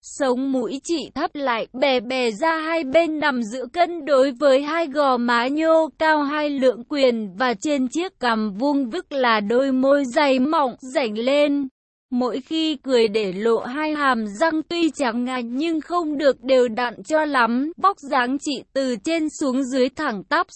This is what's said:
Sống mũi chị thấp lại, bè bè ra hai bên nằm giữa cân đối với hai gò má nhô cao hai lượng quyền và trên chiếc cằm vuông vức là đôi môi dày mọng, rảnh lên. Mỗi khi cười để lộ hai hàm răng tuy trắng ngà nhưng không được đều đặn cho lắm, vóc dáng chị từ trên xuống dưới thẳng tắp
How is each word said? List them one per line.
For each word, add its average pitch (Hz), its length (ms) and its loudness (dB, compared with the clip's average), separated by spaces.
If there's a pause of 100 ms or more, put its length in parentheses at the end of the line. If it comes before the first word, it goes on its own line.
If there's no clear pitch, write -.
Sống 262 500 -2
mũi 262 320 -4
chị 302 300 -4
thấp 320 200 -4
lại, 247 380 -2
bè 262 280 0
bè 247 300 -2
ra 320 280 -2
hai 320 260 -2
bên 311 360 2
nằm 269 220 0
giữa 240 300 -8
cân 339 320 0
đối 277 260 4
với 269 320 4
hai 320 240 -2
gò 269 300 2
má 240 320 0
nhô 320 400 2 (100)
cao 311 240 2
hai 294 280 -2
lượng 262 380 0
quyền 240 480 0
và 247 180 0
trên 277 340 0
chiếc 349 320 -6
cằm 220 320 0
vuông 269 380 0
vức 349 220 -8
là 240 280 2
đôi 247 320 2
môi 269 320 4
dày 262 340 2
mọng, 277 360 0 (200)
rảnh 226 240 -2
lên. 285 500 2 (440)
Mỗi 247 280 -2
khi 320 360 -2
cười 240 320 2
để 202 240 -2
lộ 220 260 0
hai 302 360 -4
hàm 262 320 0
răng 311 420 -2
tuy 339 220 0
trắng 247 340 -2
ngà 254 160 -4
nhưng 285 400 -4
không 311 380 -4
được 277 260 2
đều 254 240 4
đặn 233 340 -4
cho 311 220 0
lắm, 269 520 0
vóc 392 200 2 (140)
dáng 262 280 0
chị 269 240 -4 (100)
từ 262 320 0
trên 320 240 0 (120)
xuống 269 240 0
dưới 254 240 2
thẳng 254 360 -6
tắp 339 320 -2